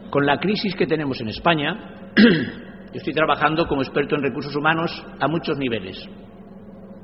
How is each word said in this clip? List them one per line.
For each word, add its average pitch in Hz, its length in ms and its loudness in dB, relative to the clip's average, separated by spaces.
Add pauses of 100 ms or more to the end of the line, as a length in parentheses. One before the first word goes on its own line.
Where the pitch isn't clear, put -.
con 143 160 2
la 143 140 4
crisis 190 360 -2
que 180 100 0
tenemos 147 360 -2
en 113 80 -4
España, 160 720 0
<clears throat> - 160 -6
yo - 760 4
estoy 131 200 -6
trabajando 156 520 2
como 143 160 0
experto 143 340 0
en 143 80 0
recursos 131 320 -4
humanos 160 500 0 (140)
a 139 80 2
muchos 156 300 -2
niveles. 110 400 -4 (1080)